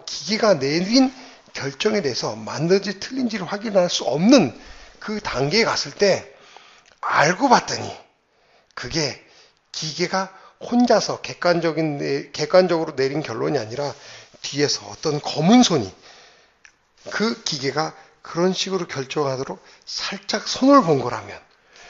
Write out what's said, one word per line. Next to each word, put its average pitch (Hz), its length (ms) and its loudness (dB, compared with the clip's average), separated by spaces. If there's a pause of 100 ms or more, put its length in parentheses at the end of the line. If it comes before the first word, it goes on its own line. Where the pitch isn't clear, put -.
기계가 208 500 2
내린 185 580 2 (400)
결정에 208 480 -2
대해서 131 340 -4
맞는지 165 640 0
틀린지를 226 460 -4
확인할 196 440 0
수 - 140 -4
없는 170 560 4 (400)
그 208 220 -8
단계에 147 420 0
갔을 147 280 -2
때 185 380 0 (680)
알고 180 480 0
봤더니 123 480 0 (800)
그게 127 500 -6 (480)
기계가 170 640 -4 (240)
혼자서 233 600 2
객관적인 160 800 0
내-, 147 320 -4
객관적으로 160 640 2
내린 135 260 0
결론이 139 360 -2
아니라 123 360 -6 (480)
뒤에서 139 460 -2
어떤 147 340 -4
검은 202 420 4
손이 120 300 0 (1200)
그 226 320 -2
기계가 143 520 -4 (260)
그런 175 300 -2
식으로 185 360 -4
결정하도록 139 760 -6 (220)
살짝 - 640 -8
손을 277 320 6
본 160 180 2
거라면 110 400 -8 (500)